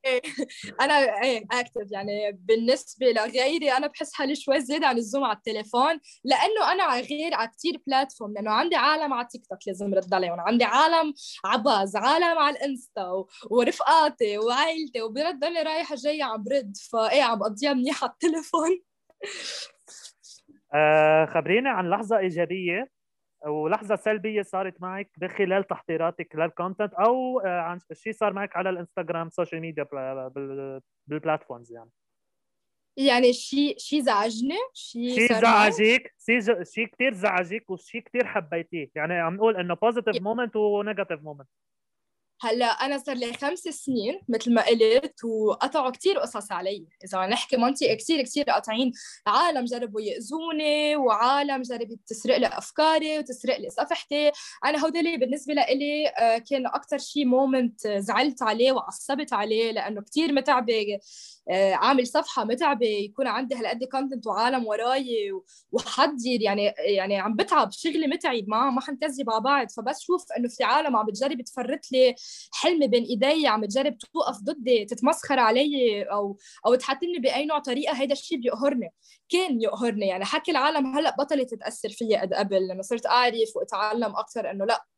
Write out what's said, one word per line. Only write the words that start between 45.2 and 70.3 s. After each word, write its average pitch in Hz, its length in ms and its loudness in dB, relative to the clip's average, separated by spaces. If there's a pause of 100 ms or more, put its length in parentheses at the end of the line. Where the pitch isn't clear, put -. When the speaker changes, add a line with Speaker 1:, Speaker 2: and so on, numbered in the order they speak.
Speaker 1:
وقطعوا 233 680 0
كتير 370 300 0
قصص 208 320 -6
علي. 185 360 -6 (160)
إذا 185 220 -2
نحكي 240 320 -2
منطقي، 247 380 2
كتير، 311 260 0
كتير 285 220 -2
قاطعين. 240 480 0 (360)
عالم 262 380 2
جربوا 233 360 -6
يأذوني، 302 920 0
وعالم 269 680 2
جربت 233 460 -8
تسرق 240 300 0
لي 247 100 2
أفكاري 311 720 0
وتسرق 247 380 -4
لي 202 120 -8
صفحتي. 294 600 0 (340)
أنا 294 200 2
هودي 330 320 0
بالنسبة 269 360 -2
لإلي، 285 540 0
آه، 226 300 2
كان 254 300 -2
أكتر - 300 -4
شي 285 280 -2
مومنت 254 600 2
زعلت 208 560 0
عليه 226 280 2
وعصبت 269 600 -4
عليه، 220 380 0
لأنه 208 300 -6
كتير 294 320 0
متعبة، 233 640 2 (500)
آه، 190 240 4
أعمل 240 340 4
صفحة - 360 -2
متعبة، 240 440 0
يكون 208 400 -2
عندي 247 280 -2
هالقد 240 280 -4
كونتنت 262 440 -6
وعالم 233 400 0
وراي 233 640 -2
و-، 190 140 -8 (260)
وحضر. 247 720 0
يعني، 202 360 2
يعني 196 420 2
عم 208 160 -2
بتعب، 320 360 4
شغلي 320 360 -2
متعب، 269 400 -2
ما، 226 220 2
ما 254 120 0
حنكذب 269 480 -4
على 220 120 0
بعض. 262 300 2
فبس 226 300 -6
شوف 349 240 -2 (120)